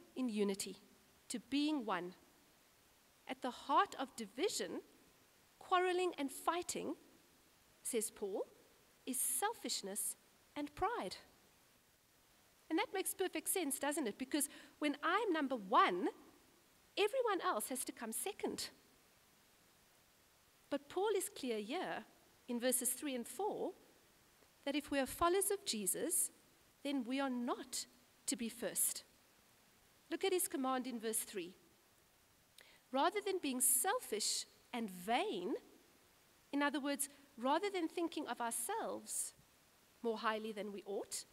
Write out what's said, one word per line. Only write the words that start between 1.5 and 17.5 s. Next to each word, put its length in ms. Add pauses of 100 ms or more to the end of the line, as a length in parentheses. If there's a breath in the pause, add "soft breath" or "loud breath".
one. 300 (1120)
At 160
the 80
heart 480
of 160
division, 680 (760)
quarreling 580
and 140
fighting, 640 (880)
says 260
Paul, 380 (580)
is 140
selfishness 960 (400)
and 200
pride. 420 (1500)
And 100
that 140
makes 220
perfect 340
sense, 300
doesn't 280
it? 120
Because 320 (300 loud breath)
when 220
I'm 300
number 240
one, 520 (920)
everyone 440
else 280